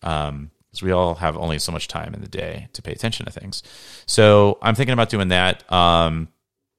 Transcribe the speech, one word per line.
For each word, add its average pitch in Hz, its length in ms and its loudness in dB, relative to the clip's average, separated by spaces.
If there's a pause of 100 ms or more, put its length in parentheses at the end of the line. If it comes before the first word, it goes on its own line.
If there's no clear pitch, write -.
um, 76 480 -6 (220)
'cause - 100 -16
we 95 80 -2
all 90 260 2
have 80 200 -4
only 78 220 -4
so - 120 -6
much 82 160 -8
time 80 280 -10
in 78 60 -14
the - 80 -14
day - 440 -12
to - 100 -18
pay 80 100 -12
attention - 340 -6
to - 60 -12
things. - 300 -14 (440)
So 104 560 6
I'm 113 120 2
thinking 127 200 0
about 117 160 0
doing 98 180 -2
that. 90 420 0
Um, 85 580 2 (500)